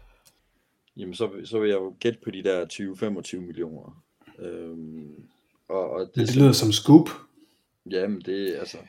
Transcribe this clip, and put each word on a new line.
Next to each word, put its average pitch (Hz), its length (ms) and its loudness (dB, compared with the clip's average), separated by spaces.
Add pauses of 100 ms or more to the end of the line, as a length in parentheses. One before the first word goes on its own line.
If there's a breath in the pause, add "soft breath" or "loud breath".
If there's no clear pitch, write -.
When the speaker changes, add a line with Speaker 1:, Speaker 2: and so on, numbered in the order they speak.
(960 soft breath)
Speaker 1:
Jamen, 92 180 -12
så, 107 160 -4 (140)
så 110 140 -4
vil 107 100 2
jeg 98 80 2
jo 95 220 -6
gætte 95 240 -2
på 107 80 -8
de 95 120 -10
der 92 220 0
tyve, 95 320 -10
femogtyve 95 440 -6
millioner. 85 640 -12 (360)
Øhm, 82 840 -14 (440)
og, 90 220 -4
og 87 100 -6
det 95 180 -8
Speaker 2:
Men 113 80 2
det 123 80 -2
Speaker 1:
som 131 80 6
Speaker 2:
lyder 135 120 10
som 110 180 0
scoop. 151 380 8 (840)
Speaker 1:
Jamen, 95 300 -2
det, 92 340 -4
altså, 82 220 -10 (120)